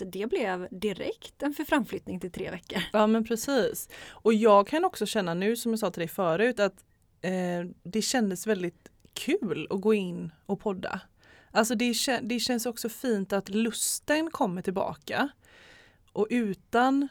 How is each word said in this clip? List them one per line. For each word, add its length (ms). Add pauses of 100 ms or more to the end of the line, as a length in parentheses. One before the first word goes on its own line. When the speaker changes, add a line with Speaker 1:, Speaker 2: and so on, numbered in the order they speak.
Speaker 1:
det 240
blev 420
direkt 720
en 100
förframflyttning 680
till 120
tre 200
veckor. 280 (140)
Speaker 2:
Ja, 140
men 180
precis. 640 (200)
Och 240
jag 340
kan 180
också 200
känna 280
nu, 220
som 160
jag 80
sa 120
till 80
dig 80
förut, 520
att, 260 (360)
eh, 100 (520)
det 180
kändes 460
väldigt 420 (240)
kul 560
att 120
gå 120
in 380 (140)
och 140
podda. 400 (520)
Alltså, 240
det 160
kä-, 320
det 160
känns 260
också 240
fint 440
att 160
lusten 840
kommer 300
tillbaka. 680 (840)
Och 160
utan, 800